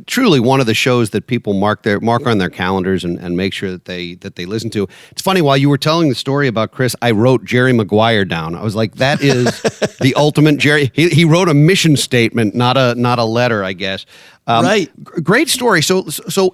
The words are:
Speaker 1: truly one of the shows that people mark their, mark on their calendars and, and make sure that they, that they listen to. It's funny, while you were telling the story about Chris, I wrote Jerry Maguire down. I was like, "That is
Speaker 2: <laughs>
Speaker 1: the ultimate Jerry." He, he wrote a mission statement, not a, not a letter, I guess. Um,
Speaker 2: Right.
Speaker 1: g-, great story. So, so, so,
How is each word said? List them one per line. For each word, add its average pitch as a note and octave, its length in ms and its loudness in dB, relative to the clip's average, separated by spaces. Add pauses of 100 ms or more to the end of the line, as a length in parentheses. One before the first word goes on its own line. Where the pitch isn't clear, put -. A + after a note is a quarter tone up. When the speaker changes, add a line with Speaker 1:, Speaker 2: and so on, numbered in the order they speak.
Speaker 1:
truly E3 340 2
one C3 180 2
of C3 60 0
the A2 80 2
shows A#2+ 380 0
that G#2 140 -4
people A#2 280 -4
mark G2+ 300 -2
their, G2+ 180 -2
mark A#2 260 0
on A#2 100 2
their F#2 120 0
calendars F#2 560 -2
and, F2 120 -4
and F2 200 -6
make F#2 160 -4
sure G2 180 -8
that F2+ 140 -14
they, F2+ 300 -10
that F#2+ 200 -16
they F2+ 100 -12
listen A2 260 -8
to. G2+ 180 -4 (200)
It's - 120 -16
funny, F#3+ 200 0
while C#3 140 2
you C#3 140 2
were C#3+ 80 2
telling D#3+ 320 0
the B2+ 60 -2
story C#3 340 -2
about A2 220 -2
Chris, B2+ 300 -2
I A#2+ 100 2
wrote A#2 340 2
Jerry B2 260 0
Maguire G#2+ 540 2
down. E2 300 -6
I D#2+ 60 -10
was G2+ 140 -6
like, A2 200 -4
"That C#3 260 -2
is C3 240 2 (160)
Speaker 2:
<laughs> - 400 -6
Speaker 1:
the C3+ 160 2
ultimate D3+ 400 2
Jerry." C#3+ 360 2
He, C#3+ 140 2
he C#3+ 160 4
wrote E3+ 240 4
a D#3+ 60 2
mission D#3 420 4
statement, A#2 580 0
not B2 220 0
a, B2+ 200 2
not A#2+ 240 0
a A#2 40 0
letter, A2+ 400 0
I F#2+ 80 -4
guess. F#2+ 340 -8 (420)
Um, A#2 180 2
Speaker 2:
Right. F#3+ 320 0
Speaker 1:
g-, - 240 -10
great A#3 260 2
story. A3 340 0
So, F#3 280 -2
so, - 180 -10
so, F#3 260 0